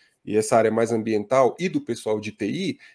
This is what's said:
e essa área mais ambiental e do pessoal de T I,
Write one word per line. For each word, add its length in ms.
e 120
essa 200
área 140
mais 220
ambiental 680
e 100
do 120
pessoal 400
de 100
T 160
I, 320